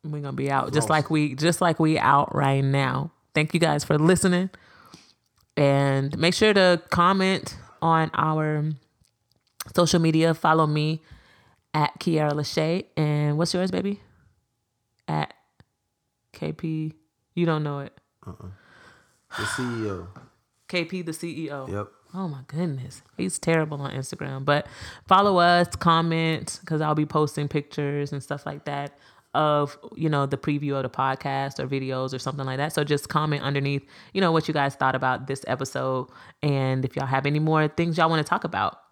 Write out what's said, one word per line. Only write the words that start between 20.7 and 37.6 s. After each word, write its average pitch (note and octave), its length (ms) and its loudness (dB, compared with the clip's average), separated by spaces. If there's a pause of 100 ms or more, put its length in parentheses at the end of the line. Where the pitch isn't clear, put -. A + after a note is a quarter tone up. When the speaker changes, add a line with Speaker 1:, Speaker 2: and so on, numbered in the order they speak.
Speaker 1:
P F3+ 180 -8
the D#3 100 -8
C D#3+ 340 -8
E C#3 40 -10
O. C3+ 160 -10
Speaker 2:
Yep. G2+ 220 -6 (260)
Speaker 1:
Oh F#3 140 -6
my C#3 180 -10
goodness. C#3 560 -8 (140)
He's F#3 220 -4
terrible D#3 420 0
on C#3 120 -8
Instagram. C3+ 520 -8
But D3 220 2 (420)
follow G3 300 6
us, F3 380 6
comment, E3 880 2
'cause D#3 160 -2
I'll D3+ 140 2
be D3+ 120 2
posting D3 420 0
pictures C#3+ 640 -4
and C#3+ 100 -8
stuff - 240 -8
like D3 200 -10
that C#3+ 300 -8 (380)
of, D3 420 2 (200)
you D#3+ 120 -2
know, C#3+ 180 2
the C#3 100 -2
preview C#3+ 400 -2
of C3+ 80 -4
the B2+ 40 -6
podcast C3+ 680 -4
or C3+ 80 -4
videos C3 480 -4
or B2+ 60 -8
something C3+ 260 -6
like C3 120 -4
that. D3+ 140 -2
So D3+ 120 0
just C#3+ 240 -2
comment D3+ 340 -2
underneath, C#3+ 420 -2 (280)
you F#3+ 80 -2
know, F3+ 100 2
what D#3+ 160 2
you D3+ 80 -4
guys C#3 220 0
thought C3 180 0
about C3 320 -2
this C3+ 220 -8
episode. C3 600 -4 (320)
And C3 440 0
if B2+ 100 -6
y'all C3+ 120 -4
have C3+ 200 0
any D3 140 2
more D#3 260 2